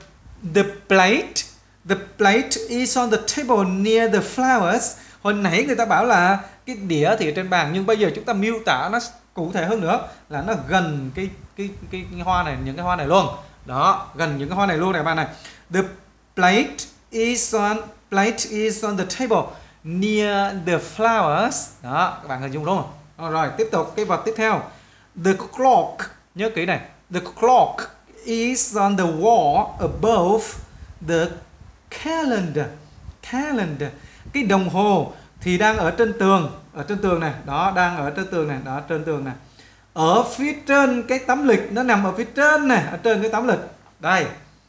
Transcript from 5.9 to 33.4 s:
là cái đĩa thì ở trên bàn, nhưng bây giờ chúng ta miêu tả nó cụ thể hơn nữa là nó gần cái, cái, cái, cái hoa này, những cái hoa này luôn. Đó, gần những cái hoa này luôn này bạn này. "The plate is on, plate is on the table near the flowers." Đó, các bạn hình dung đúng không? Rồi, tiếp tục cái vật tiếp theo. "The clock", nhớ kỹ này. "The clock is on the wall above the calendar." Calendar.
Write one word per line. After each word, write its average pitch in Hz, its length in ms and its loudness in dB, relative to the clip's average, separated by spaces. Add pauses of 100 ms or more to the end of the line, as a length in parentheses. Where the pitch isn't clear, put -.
là 196 340 4 (260)
cái 254 100 -10
đĩa 180 440 2
thì 170 100 0
ở 151 60 -4
trên 185 140 -4
bàn, 170 240 2
nhưng 190 120 -2
bây 220 120 2
giờ 190 180 2
chúng - 100 -10
ta 240 80 -2
miêu 214 220 0 (100)
tả 147 260 0
nó 233 80 -2 (340)
cụ 175 200 -6
thể 175 120 -2
hơn 214 160 -2
nữa - 260 0 (220)
là 147 120 -6
nó 214 120 -4 (140)
gần 151 480 0
cái, 190 140 -6 (280)
cái, 196 120 -8 (220)
cái, 185 200 -10
cái 175 100 -10
hoa 180 220 0
này, 143 200 -4
những 135 120 -6
cái 175 100 -6
hoa 180 100 0
này 147 120 -4
luôn. 170 200 4 (380)
Đó, 143 500 -2
gần 151 220 -2
những 143 120 -6
cái 180 60 -4
hoa 202 100 2
này 170 120 0
luôn 185 140 0
này 165 120 0
bạn 160 120 0
này. 160 120 -2 (460)
"The 190 80 2 (540)
plate 190 400 2 (340)
is 226 460 0
on, 208 220 0 (320)
plate 208 280 2 (120)
is 214 340 -2
on 202 140 -2
the 185 80 -2 (140)
table 220 240 2 (400)
near 202 680 0 (120)
the 170 120 2 (200)
flowers." 214 720 0 (140)
Đó, 151 380 -2
các - 60 -16
bạn 131 140 -6
hình 135 100 -8
dung 151 140 -6
đúng 185 120 0 (400)
không? 160 140 -8
Rồi, 156 260 0
tiếp 220 140 0
tục 160 240 -2
cái 214 100 -2
vật 180 200 -2
tiếp 220 120 -2
theo. 220 240 2 (640)
"The 190 80 4
clock", 233 640 2 (380)
nhớ 208 200 -2
kỹ 170 100 -2
này. 170 140 0 (340)
"The 175 60 -2 (200)
clock 233 360 6 (480)
is 233 540 -2
on 202 200 2
the 190 60 2
wall 170 760 2
above 196 640 2 (640)
the 165 180 2 (760)
calendar." 220 640 -2 (640)
Calendar. 202 580 -4 (440)